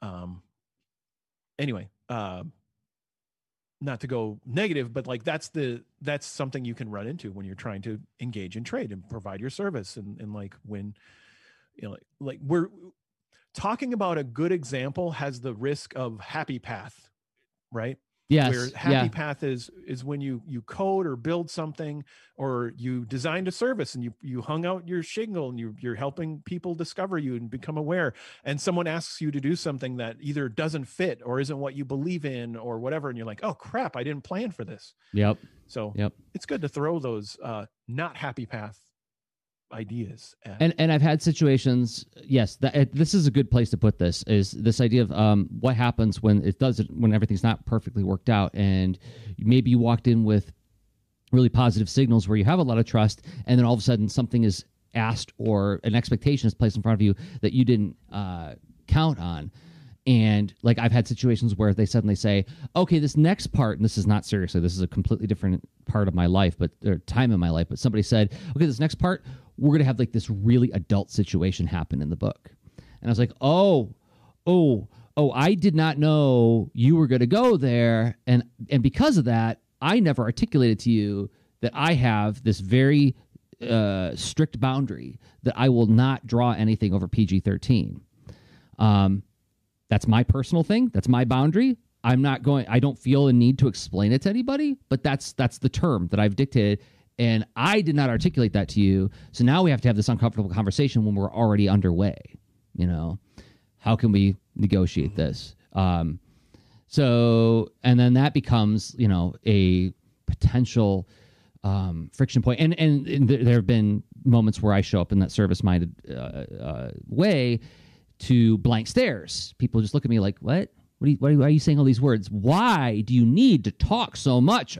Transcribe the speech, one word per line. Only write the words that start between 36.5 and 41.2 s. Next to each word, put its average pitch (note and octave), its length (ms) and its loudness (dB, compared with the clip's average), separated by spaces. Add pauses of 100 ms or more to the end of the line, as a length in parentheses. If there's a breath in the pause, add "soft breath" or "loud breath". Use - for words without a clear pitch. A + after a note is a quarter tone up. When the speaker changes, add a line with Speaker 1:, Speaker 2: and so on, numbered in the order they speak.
Speaker 1:
to D3 40 -4
throw D#3 320 -6
those, A2+ 420 -10
uh, A2 260 -12 (200)
not D3 300 -10
happy B2+ 280 -10
path G#2+ 320 -14 (960)
ideas A2 600 -12 (120)
at G#2 160 -10
Speaker 2:
And, E3+ 160 0
and D#3+ 160 0
I've C#3+ 80 2
had D#3 200 2